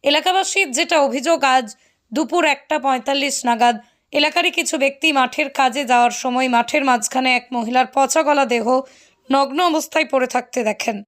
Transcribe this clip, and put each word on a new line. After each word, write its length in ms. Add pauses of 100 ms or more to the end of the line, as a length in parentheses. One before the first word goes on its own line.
এলাকাবাসীর 680
যেটা 300
অভিযোগ, 440
আজ 320 (380)
দুপুর 300
একটা 340
পঁয়তাল্লিশ 680
নাগাদ 340 (340)
এলাকারই 380
কিছু 280
ব্যক্তি 340
মাঠের 380
কাজে 340
যাওয়ার 260
সময় 380
মাঠের 360
মাঝখানে 520
এক 160
মহিলার 420
পচা 280
গলা 220
দেহ 360 (520)
নগ্ন 280
অবস্থায় 500
পড়ে 160
থাকতে 380
দেখেন। 440